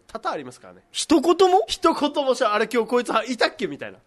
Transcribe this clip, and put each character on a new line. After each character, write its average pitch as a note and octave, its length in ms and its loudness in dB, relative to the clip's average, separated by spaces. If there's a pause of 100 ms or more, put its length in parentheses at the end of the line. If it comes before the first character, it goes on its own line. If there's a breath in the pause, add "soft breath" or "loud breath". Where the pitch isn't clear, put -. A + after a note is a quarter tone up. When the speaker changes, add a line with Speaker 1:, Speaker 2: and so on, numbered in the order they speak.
Speaker 1:
多 - 100 -14
々 F4 140 -6
あ - 40 -6
り D#3+ 80 -8
ま B2 80 -14
す - 80 -20
か - 80 -20
ら F2+ 60 -20
ね。 F#2 80 -20 (100)
Speaker 2:
一 - 300 2
言 F4 280 4
も？ F#4 180 4
Speaker 1:
一 - 260 0
言 D4 320 -2
も C4 80 2
し - 100 -2
ゃ-、 G#3+ 120 0
「あ G#3+ 40 0
れ、 A3+ 80 -2
今 A#3 160 -2
日 A3+ 60 -8
こ B3 100 2
い A#3+ 60 -4
つ B3 60 -8
は A3+ 120 0
い B3 140 -8
た E4+ 100 0
っ - 80 -6
け？」 G3+ 120 -6
み C#3+ 100 -10
た B2 100 -12
い G2 60 -14
な。 F#2 140 -20